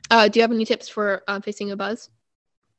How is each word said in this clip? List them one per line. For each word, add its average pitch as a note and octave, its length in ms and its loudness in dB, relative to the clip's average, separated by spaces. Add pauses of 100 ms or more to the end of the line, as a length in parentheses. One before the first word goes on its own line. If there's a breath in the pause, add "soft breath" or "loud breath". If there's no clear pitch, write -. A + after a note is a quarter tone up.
(120)
Uh, A3+ 160 6
do A3 120 0
you A3+ 40 6
have A3+ 80 2
any A3 140 -2
tips - 220 -4
for, G3+ 400 -4
uh, G3+ 140 -4
facing G3+ 300 -8
a G3 40 -10
Buzz? G#3 340 -8 (680)